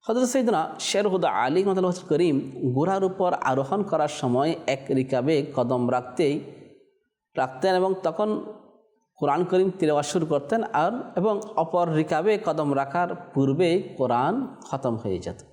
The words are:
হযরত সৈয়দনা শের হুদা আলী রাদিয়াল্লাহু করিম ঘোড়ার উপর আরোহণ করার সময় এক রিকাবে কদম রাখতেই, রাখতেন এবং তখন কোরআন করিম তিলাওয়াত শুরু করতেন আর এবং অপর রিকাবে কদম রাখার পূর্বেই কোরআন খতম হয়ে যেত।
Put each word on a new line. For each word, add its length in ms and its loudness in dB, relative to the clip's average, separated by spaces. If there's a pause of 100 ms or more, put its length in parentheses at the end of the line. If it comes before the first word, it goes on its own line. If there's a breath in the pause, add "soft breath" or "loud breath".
হযরত 160 2
সৈয়দনা 560 0
শের 280 0
হুদা 220 2
আলী 340 2
রাদিয়াল্লাহু 460 0
করিম 420 2 (220)
ঘোড়ার 300 2
উপর 300 0
আরোহণ 500 0
করার 240 0
সময় 480 0 (120)
এক 220 -2
রিকাবে 560 2 (100)
কদম 360 0
রাখতেই, 480 0 (1000)
রাখতেন 380 0
এবং 180 2 (100)
তখন 420 -2 (720)
কোরআন 280 0
করিম 260 2 (100)
তিলাওয়াত 260 2
শুরু 200 0
করতেন 380 0
আর 280 0 (240)
এবং 260 0 (140)
অপর 380 0
রিকাবে 520 2
কদম 300 0
রাখার 400 -2 (180)
পূর্বেই 500 2 (140)
কোরআন 640 0
খতম 340 -2
হয়ে 240 -4
যেত। 220 -10 (120)